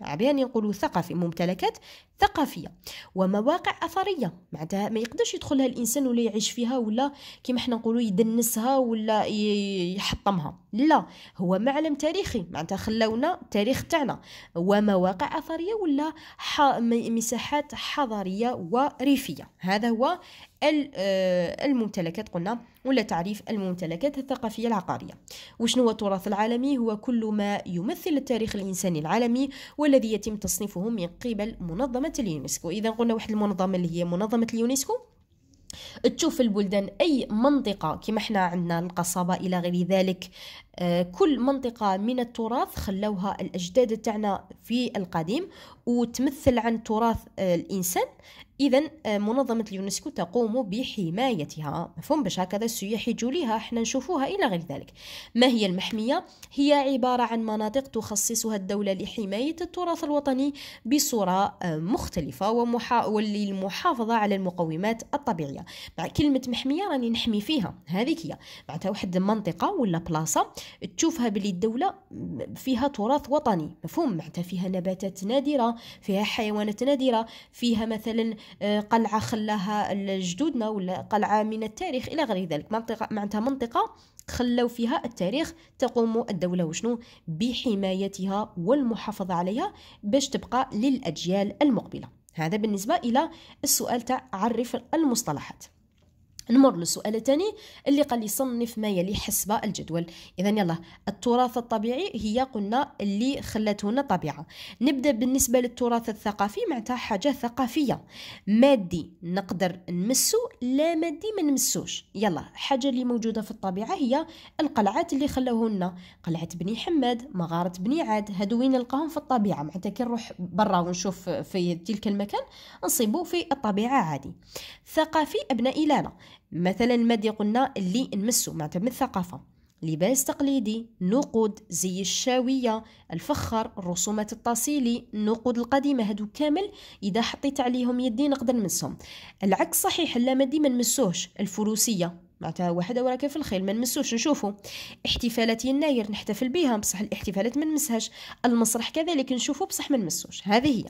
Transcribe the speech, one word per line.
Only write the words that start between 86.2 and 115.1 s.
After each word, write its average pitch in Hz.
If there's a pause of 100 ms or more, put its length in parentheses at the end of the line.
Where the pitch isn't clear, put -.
الدولة 180
وشنو؟ 233 (300)
بحمايتها 196
والمحافظة 208
عليها 214 (300)
باش 269
تبقى 247
للأجيال 202
المقبلة. 190 (260)
هذا 160
بالنسبة 208
إلى 285 (340)
السؤال -
تاع 254
عرف 226 (180)
المصطلحات. 240 (880)
نمر 247
للسؤال 185
الثاني 294 (360)
اللي 285
قال 240
لي: 214
"صنف 240
ما 214
يلي 190
حسب - (120)
الجدول". 170 (320)
إذن 208
يلا، 170 (300)
التراث 247
الطبيعي 233
هي 214
قلنا 247
اللي 208
خلته 208
لنا 269
الطبيعة. 165 (340)
نبدأ 277
بالنسبة 254
للتراث 240
الثقافي، 208 (100)
معناتها 247
حاجة 233
ثقافية، 254 (420)
مادي 208 (100)
نقدر 185 (100)
نمسو، 214 (260)
لا 285
مادي 330 (100)
ما 370
نمسوش. - (100)
يلا، 190 (100)
حاجة 277
اللي 254
موجودة 226
في 214
الطبيعة 208
هي 294 (340)
القلعات 277